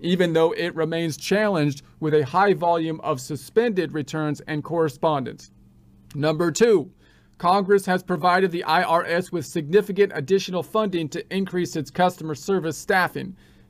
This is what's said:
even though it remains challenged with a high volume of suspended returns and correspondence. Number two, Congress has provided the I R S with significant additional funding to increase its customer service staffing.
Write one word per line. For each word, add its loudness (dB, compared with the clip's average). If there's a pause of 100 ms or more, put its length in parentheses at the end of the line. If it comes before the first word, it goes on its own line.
even 0
though 4
it -4
remains -2
challenged 0 (180)
with 4
a 6
high 4
volume 0
of -2
suspended -2
returns -4
and -4
correspondence. -2 (640)
Number 0
two, 2 (480)
Congress 2
has 0
provided 2
the -6
I 2
R 0
S -2
with -6
significant 0
additional -2
funding -2
to -8 (100)
increase -2
its -6
customer 0
service -2
staffing. -2 (340)